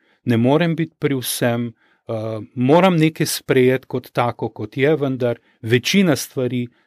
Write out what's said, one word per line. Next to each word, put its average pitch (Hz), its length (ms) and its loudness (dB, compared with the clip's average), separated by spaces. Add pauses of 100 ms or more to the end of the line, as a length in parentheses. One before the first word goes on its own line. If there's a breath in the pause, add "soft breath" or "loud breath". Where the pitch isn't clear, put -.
(240)
ne 120 120 2
morem 151 400 2
biti 160 220 -4
pri 139 200 -2
vsem, 120 500 -4
eh, - 460 -14 (400)
moram 165 420 4
nekaj 156 300 0
sprejeti 131 640 0
kot - 240 -8
tako, 120 360 -4
kot - 280 -14
je, 139 200 2
vendar 127 440 -4 (220)
večina 131 540 2
stvari 123 500 -6 (200)